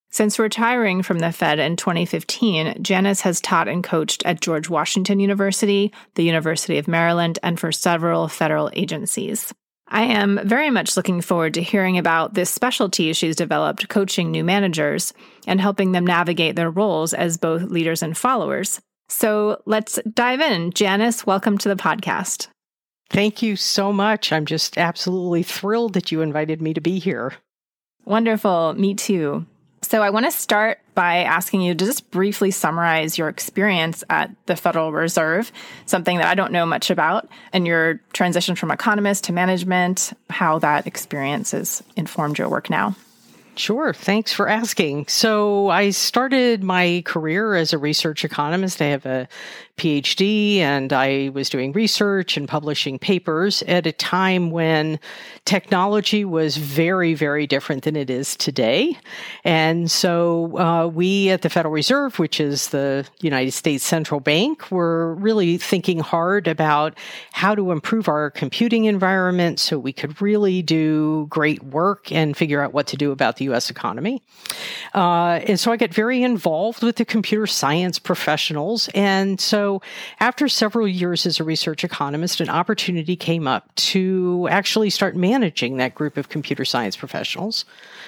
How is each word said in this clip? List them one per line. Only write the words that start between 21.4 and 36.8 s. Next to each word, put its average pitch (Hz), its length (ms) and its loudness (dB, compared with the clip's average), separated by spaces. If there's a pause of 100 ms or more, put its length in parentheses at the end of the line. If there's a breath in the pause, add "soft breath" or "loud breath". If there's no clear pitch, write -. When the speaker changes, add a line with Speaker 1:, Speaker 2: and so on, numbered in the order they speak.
Speaker 1:
to 202 140 0
the 196 40 2
podcast. - 760 -2 (600)
Speaker 2:
Thank 208 320 2
you 214 160 0
so 202 380 0
much. 214 360 0
I'm 156 140 2
just 156 320 -4
absolutely 175 640 0
thrilled 220 520 -2
that 180 180 -2
you 160 80 0
invited 156 400 -2
me 160 140 -2
to 160 80 -4
be 180 160 0
here. 135 340 -4 (720)
Speaker 1:
Wonderful. 202 680 2
Me 196 200 0
too. 165 520 -2 (380)
So 220 160 2
I 202 100 2
want 220 160 2
to 339 40 0
start 220 480 0 (160)
by 175 300 2
asking 180 380 0
you 180 120 2
to 170 100 0
just 254 280 -4
briefly 190 400 0
summarize 160 640 0
your 160 100 0
experience 170 800 -2
at 156 220 0 (160)
the 180 80 2
Federal 160 380 0
Reserve, 165 580 0 (360 loud breath)
something 180 320 0
that 165 100 4
I 185 80 4
don't 196 160 0
know 170 120 2
much 165 240 0